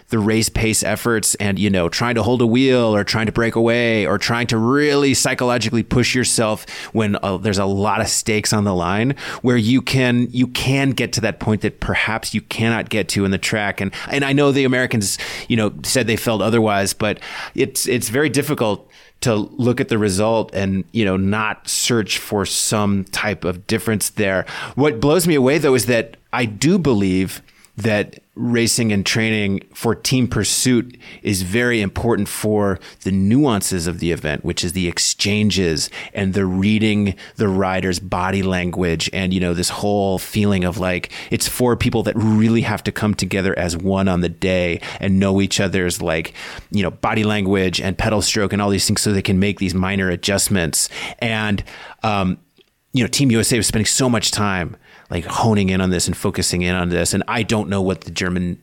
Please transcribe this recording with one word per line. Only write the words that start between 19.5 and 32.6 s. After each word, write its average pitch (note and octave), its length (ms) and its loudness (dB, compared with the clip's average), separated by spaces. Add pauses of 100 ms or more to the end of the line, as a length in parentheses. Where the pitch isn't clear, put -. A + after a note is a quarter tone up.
at C3 80 -2
the A#2 80 2
result G#2+ 560 2
and, F#2+ 400 -2
you A2+ 100 2
know, F#2+ 140 2
not G2+ 500 -2
search - 520 -2
for G2+ 260 -2
some G2+ 600 0
type - 380 -4
of F2 240 -4
difference A2 440 -2
there. F#2+ 340 0 (300)
What B2 260 2
blows E3 260 4
me E3 80 4
away, C3+ 220 4
though, C#3 180 4
is G#2+ 120 2
that A#2 280 0 (160)
I A#2+ 140 0
do C#3 340 2
believe G2 640 0 (340)
that G#2 440 -2 (160)
racing A#2 560 0
and G2 140 0
training G#2+ 560 0 (120)
for A2 220 0
team B2+ 320 0
pursuit A#2+ 720 0 (240)
is F#2+ 220 -2
very A#2 360 0
important G#2 480 0
for G#2 500 0 (260)